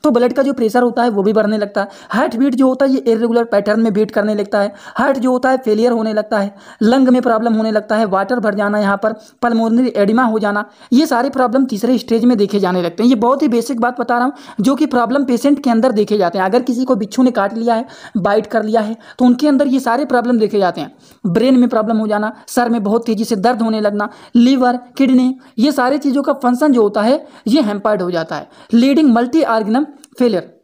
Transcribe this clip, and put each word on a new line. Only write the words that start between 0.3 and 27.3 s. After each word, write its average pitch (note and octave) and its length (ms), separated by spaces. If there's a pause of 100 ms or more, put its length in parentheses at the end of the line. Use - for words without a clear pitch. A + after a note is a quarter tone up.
का C#4 100
जो C#4 100
प्रेशर B3 300
होता A#3+ 200
है A#3+ 80
वो G3+ 120
भी G#3 100
बढ़ने G#3+ 260
लगता G3+ 220
है, G3+ 80 (220)
हार्ट A#3+ 260
बीट C4 180
जो C4 140
होता C4 180
है C4+ 60
ये C4 80
इरेगुलर A#3 460
पैटर्न G#3+ 340
में A3+ 120
बीट G#3+ 180
करने G#3+ 240
लगता G#3 260
है, G3+ 120 (240)
हार्ट C4+ 220
जो B3+ 140
होता B3+ 180
है C4 80
फेलियर A3+ 340
होने A3 200
लगता G#3+ 260
है, G3+ 160 (280)
लंग B3+ 260
में B3+ 140
प्रॉब्लम A#3 320
होने A3 180
लगता G#3 240
है, A3+ 100
वाटर G3 340
भर F#3+ 140
जाना, G#3 240
यहाँ G3+ 180
पर G#3+ 180 (280)
पल्मोनरी A#3 540
एडिमा A3 280
हो A3 140
जाना, G#3 260 (280)
ये C#4+ 140
सारे B3+ 240
प्रॉब्लम C4 360
तीसरे A#3+ 320
स्टेज A3+ 260
में B3 140
देखे G3+ 220
जाने F3+ 220
लगते E3+ 200
हैं। A#3+ 80
ये C4 60
बहुत A#3+ 260
ही D4+ 80
बेसिक A#3 300
बात B3+ 200
बता A#3+ 160
रहा B3 100
हूँ C#4 80 (260)
जो B3 140
कि D4+ 140
प्रॉब्लम B3 360
पेशेंट C#4 400
के B3+ 60
अंदर A#3+ 220
देखे G#3 260
जाते F3+ 200
हैं। F#3 60
अगर A3 180
किसी B3+ 220
को B3+ 120
बिच्छू G#3 260
ने B3 100
काट G3+ 220
लिया A3+ 200
है, A3+ 120 (320)
बाइट G3+ 280
कर A3 180
लिया A3 160
है, G#3+ 160 (220)
तो B3+ 60
उनके B3 240
अंदर C#4+ 180
ये B3+ 140
सारे B3+ 260
प्रॉब्लम A#3+ 320
देखे G#3+ 200
जाते F3 220
हैं। - 160 (360)
ब्रेन B3 260
में A#3+ 100
प्रॉब्लम A3+ 280
हो G#3+ 100
जाना, G#3 240 (180)
सर A#3+ 200
में A3+ 140
बहुत A3 240
तेज़ी A3 180
से A3 120
दर्द A3 260
होने A3 180
लगना, G#3 280 (280)
लिवर, B3 400 (200)
किडनी, C4 380 (240)
ये C#4 140
सारे C#4+ 260
चीज़ों C#4 240
का D4 120
फंक्शन C4 380
जो A#3+ 100
होता G#3 200
है C4+ 240 (220)